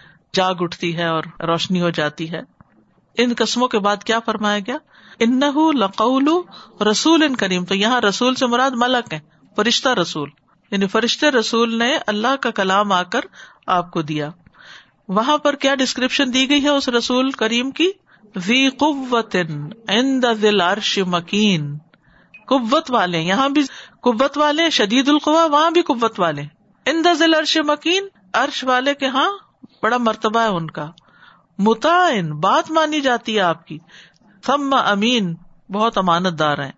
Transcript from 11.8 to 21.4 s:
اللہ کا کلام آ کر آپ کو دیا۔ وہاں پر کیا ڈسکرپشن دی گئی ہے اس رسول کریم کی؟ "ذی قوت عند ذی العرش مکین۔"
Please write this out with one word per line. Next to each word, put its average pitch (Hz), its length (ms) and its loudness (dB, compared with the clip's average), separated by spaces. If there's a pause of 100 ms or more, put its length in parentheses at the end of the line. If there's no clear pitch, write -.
اللہ 214 340 0
کا 262 100 -2
کلام 202 400 0
آ 180 120 2
کر 180 160 -4 (480)
آپ 175 240 0
کو 170 100 -4
دیا۔ 151 280 -6 (800)
وہاں 233 300 2
پر 294 180 0
کیا 269 200 0
ڈسکرپشن 262 580 0
دی 262 160 2
گئی 285 140 2
ہے 294 60 2
اس 277 200 0
رسول 247 420 0
کریم 240 400 -2
کی؟ 339 200 0 (460)
"ذی 247 320 2
قوت 262 680 -2 (520)
عند 262 460 2
ذی 214 140 2
العرش 202 600 0
مکین۔" 175 680 0 (720)